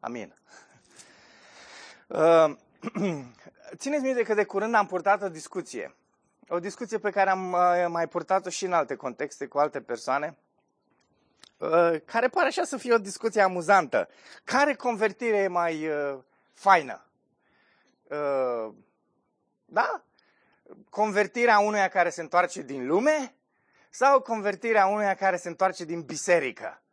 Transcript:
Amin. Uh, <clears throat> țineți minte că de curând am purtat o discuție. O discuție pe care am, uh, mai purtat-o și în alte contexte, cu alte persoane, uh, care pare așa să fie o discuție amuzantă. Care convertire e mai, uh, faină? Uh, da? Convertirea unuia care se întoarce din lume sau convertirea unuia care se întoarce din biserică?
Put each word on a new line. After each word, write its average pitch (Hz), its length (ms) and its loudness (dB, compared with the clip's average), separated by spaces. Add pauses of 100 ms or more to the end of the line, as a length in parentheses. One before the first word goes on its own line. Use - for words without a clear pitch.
Amin. 117 340 -12 (1700)
Uh, 160 500 4 (460)
<clears throat> 160 220 -4 (580)
țineți 277 200 -2
minte 254 200 0
că 214 120 0
de 208 100 2
curând 208 300 -4
am 214 120 4
purtat 185 360 0
o 196 60 -6
discuție. 151 680 -12 (520)
O 170 100 -4
discuție 202 400 -8
pe 214 120 -2
care 190 200 2
am, 190 220 -2
uh, 180 360 2
mai 170 200 -4
purtat-o 185 400 -2
și 175 160 -8
în 185 80 -4
alte 147 220 0
contexte, 135 520 -8
cu 143 120 -6
alte 143 220 0
persoane, 135 580 -6 (1200)
uh, 170 360 2 (100)
care 233 240 -2
pare 349 180 0
așa 349 180 -2
să 285 120 -10
fie 240 180 0
o 233 40 4
discuție 208 420 -4
amuzantă. 180 680 2 (360)
Care 277 300 2
convertire 220 600 -2
e 196 120 2
mai, 170 400 -2
uh, 143 300 -4 (340)
faină? 156 540 2 (960)
Uh, 131 720 -2 (920)
da? 359 380 -2 (880)
Convertirea 214 680 2
unuia 208 300 2
care 175 220 2
se 175 100 -12
întoarce 175 420 0
din 131 240 -8
lume 254 480 0 (560)
sau 269 300 4
convertirea 214 680 0
unuia 202 280 0
care 190 220 0
se 180 120 -8
întoarce 185 360 -2
din 170 160 -8
biserică? 143 840 -2 (100)